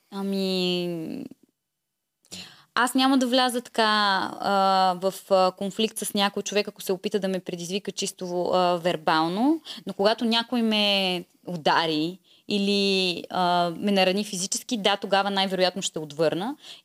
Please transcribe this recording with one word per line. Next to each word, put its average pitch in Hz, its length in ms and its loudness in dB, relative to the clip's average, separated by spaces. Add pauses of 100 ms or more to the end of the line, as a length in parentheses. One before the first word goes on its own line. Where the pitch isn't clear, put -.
(120)
Ами, 185 1120 -4 (1500)
аз 240 200 0
няма 262 240 4
да 254 80 2
вляза 254 340 2
така, 233 240 0 (500)
а, - 180 -2 (480)
в, 190 300 -4
а, 185 220 4
конфликт 202 460 -4
с - 160 -6
някой 202 280 0
човек, 202 260 -2
ако - 140 -16
се - 100 -2
опита 202 260 -4
да 190 100 -2
ме 185 120 -2
предизвика 180 520 -8
чисто, 180 520 -6
а, 180 320 2
вербално, 175 840 0 (260)
но 196 60 -6
когато 214 320 0
някой 233 380 0
ме 202 600 0 (220)
удари 165 720 0 (300)
или, 196 840 0
а, 175 420 2
ме 202 200 -2
нарани 190 320 2
физически, 196 540 -6
да, 202 180 0
тогава 196 340 0
най-вероятно 190 520 0
ще - 160 -8
отвърна. 160 580 -2 (280)